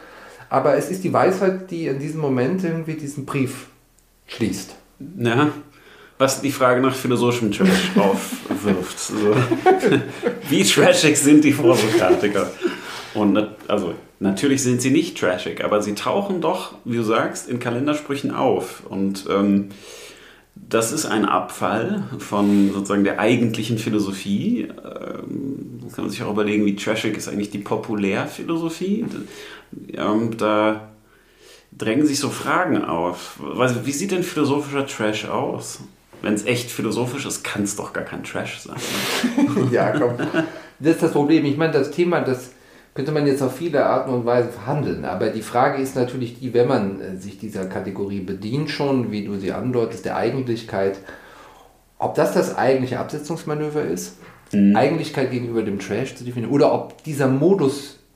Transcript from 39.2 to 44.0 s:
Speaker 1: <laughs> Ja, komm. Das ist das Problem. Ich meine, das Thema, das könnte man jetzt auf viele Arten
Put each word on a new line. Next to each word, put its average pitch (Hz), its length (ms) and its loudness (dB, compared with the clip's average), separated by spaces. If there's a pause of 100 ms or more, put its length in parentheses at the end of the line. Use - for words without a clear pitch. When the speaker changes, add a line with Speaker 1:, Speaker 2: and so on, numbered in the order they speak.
Speaker 1:
<laughs> 220 500 2
Ja, 104 260 2
komm. 120 140 2 (680)
Das 156 160 4
ist 160 80 -4
das 160 100 4
Problem. 147 340 4
Ich 135 100 0
meine, 160 160 2
das 139 180 2
Thema, 175 300 2
das 127 300 -2 (420)
könnte 143 200 -4
man 147 140 2
jetzt 139 160 2
auf 123 140 0
viele 147 300 0
Arten 131 260 0